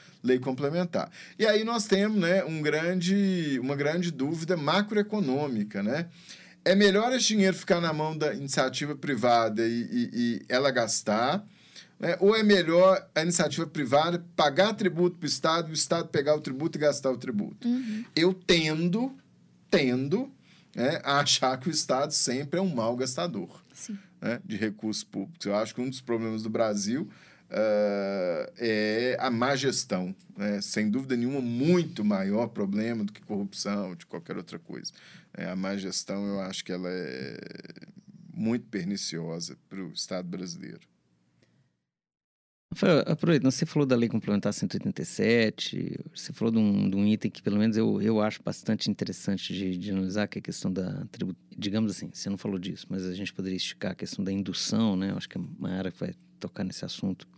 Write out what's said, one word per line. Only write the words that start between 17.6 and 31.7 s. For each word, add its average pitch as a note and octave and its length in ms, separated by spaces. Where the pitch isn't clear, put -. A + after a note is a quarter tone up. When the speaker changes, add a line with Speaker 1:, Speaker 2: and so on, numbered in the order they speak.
Speaker 2:
Uhum. A#3+ 360
Speaker 1:
Eu F3+ 180
tendo, F3 800
tendo, C#3+ 580
né, C3 280
a C#3 180
achar C3 360
que C3 120
o - 20
Estado C#3+ 420
sempre C#3 460
é - 20
um F#3 120
mau A#2 220
gastador, B2+ 680
Speaker 2:
Sim. - 240
Speaker 1:
né, A#2 240
de A2 120
recursos G#2 460
públicos. - 420
Eu G2+ 100
acho A2 180
que B2+ 80
um C3 80
dos C3 120
problemas A2+ 420
do A2+ 60
Brasil, A2 600
ah, G2+ 1080
é A2 640
a C3 120
má B2 240
gestão, G2 600
né? G2+ 240
Sem G#2+ 280
dúvida B2+ 280
nenhuma, B2+ 240
muito C3 640